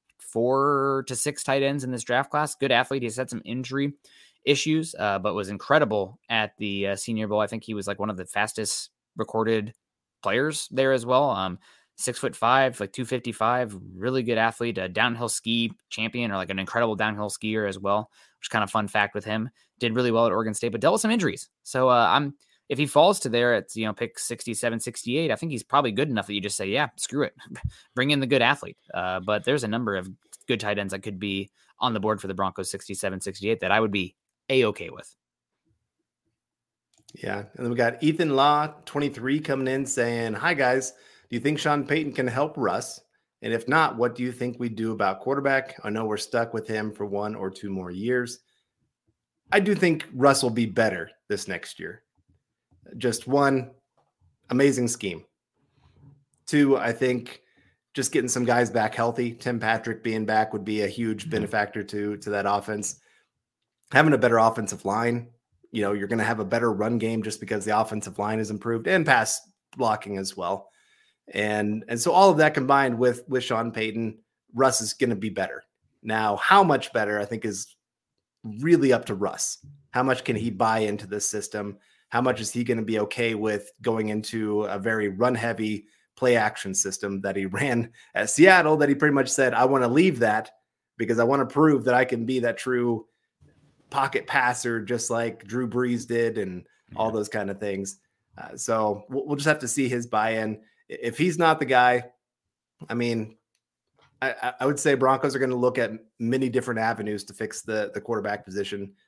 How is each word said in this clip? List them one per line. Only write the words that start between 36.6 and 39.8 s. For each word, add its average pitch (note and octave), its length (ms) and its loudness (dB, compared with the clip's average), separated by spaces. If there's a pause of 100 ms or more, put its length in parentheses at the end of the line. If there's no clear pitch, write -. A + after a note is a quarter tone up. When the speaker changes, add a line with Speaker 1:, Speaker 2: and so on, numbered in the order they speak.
Speaker 2:
Yeah. G2+ 240 -8
And - 260 -12
then A#2 60 -4
we A#2+ 60 -4
got B2 280 0
Ethan D#3 320 2
Law, D3 320 4 (160)
twenty-three, C#3+ 560 -4
coming C3+ 260 -2
in C3+ 180 -2